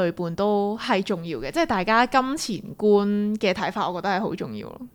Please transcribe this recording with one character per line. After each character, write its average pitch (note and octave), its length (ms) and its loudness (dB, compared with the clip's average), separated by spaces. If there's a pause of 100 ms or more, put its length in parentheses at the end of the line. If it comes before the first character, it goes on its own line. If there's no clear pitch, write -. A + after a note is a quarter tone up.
旅 E3+ 80 2
伴 E3+ 240 -4
都 G3+ 460 2
係 C4+ 220 2
重 F3 220 -4
要 D#3+ 120 -6
嘅， B2 160 -6
即 E4 60 0
係 E4 80 4
大 F#3+ 160 0
家 A3+ 240 4
金 C4 140 2 (160)
錢 - 380 -6
觀 G#3 600 4
嘅 G3+ 160 0
睇 F#3+ 180 -2
法， F#3 160 -2
我 F3 140 -4
覺 F#3 60 -2
得 F#3+ 100 2
係 - 20 0
好 - 140 -2
重 - 240 -8
要 - 100 -12
咯。 - 140 -16 (140)